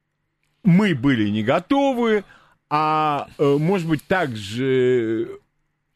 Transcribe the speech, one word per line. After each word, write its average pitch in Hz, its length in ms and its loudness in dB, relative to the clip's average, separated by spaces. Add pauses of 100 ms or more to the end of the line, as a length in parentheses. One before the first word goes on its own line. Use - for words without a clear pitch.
(640)
мы 190 300 4
были 117 340 0
не 107 140 -2
готовы, 226 840 0 (460)
а, 156 580 -2 (100)
э, 143 200 2
может 165 300 -2
быть, 156 180 -4
также 123 1200 -2 (680)